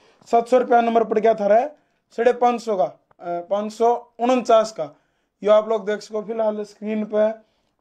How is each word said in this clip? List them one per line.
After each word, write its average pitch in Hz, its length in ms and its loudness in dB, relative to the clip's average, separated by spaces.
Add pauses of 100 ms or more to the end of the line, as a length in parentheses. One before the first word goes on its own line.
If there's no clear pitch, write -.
(300)
सात 233 180 2
सौ 247 100 4
रुपया, 240 220 2
number 233 240 2
पड़ 220 140 -4
गया 220 160 2
थारा 208 300 2 (540)
साढ़े 240 140 2
पाँच 240 280 0
सौ 220 160 -4
का, 180 80 0
अ, 139 100 -6 (260)
पाँच 180 520 -6
सौ 240 480 -2
उनचास 233 520 2
का। - 220 -10 (480)
यो 208 100 2
आप 214 160 4
लोग 214 180 -4
देख 208 140 -4
सको 214 220 -10
फिलहाल 214 420 -4
screen 214 400 -8
पे। 214 260 0 (500)